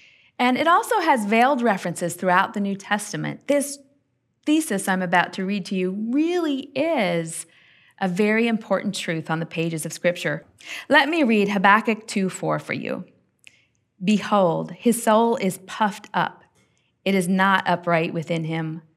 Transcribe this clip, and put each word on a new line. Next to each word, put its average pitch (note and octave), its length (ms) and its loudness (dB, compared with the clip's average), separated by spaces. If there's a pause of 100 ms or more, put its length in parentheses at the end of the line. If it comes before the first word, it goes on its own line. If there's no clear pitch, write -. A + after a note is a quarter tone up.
(380)
And B3 180 2
it D#4 120 0
also G#4 320 4
has C#4 260 2
veiled A#3+ 340 4
references F#3 540 -2
throughout F#3 400 2
the G#3 60 -4
New G3 160 -2
Testament. D#3 720 -6
This C#4+ 300 0 (680)
thesis D4+ 400 0
I'm F#3 140 0
about F3+ 320 2
to F#3+ 100 -6
read G3 220 -4
to - 80 -6
you F#3 160 -2
really C#4 840 -2
is F3+ 680 -2 (560)
a F#3+ 80 0
very G#3+ 400 2
important G#3 460 -2
truth D#3+ 360 -6
on D#3+ 100 -2
the E3 40 -6
pages E3 400 -4
of D#3+ 80 -10
Scripture. E3+ 500 -2 (460)
Let C#4 220 4
me E4 120 2
read G#3+ 280 2
Habakkuk G#3 560 2
two F#3+ 240 -2
four D#3 280 -4
for - 140 -10
you. - 320 -6 (960)
"Behold, F3+ 680 2
his A3+ 320 0
soul A#3 340 4
is F#3 300 -4
puffed - 480 -4
up. - 300 -2 (600)
It G3 100 0
is F3+ 140 0
not F#3+ 400 2
upright E3+ 460 0
within E3 300 -4
him, D#3+ 360 -6 (160)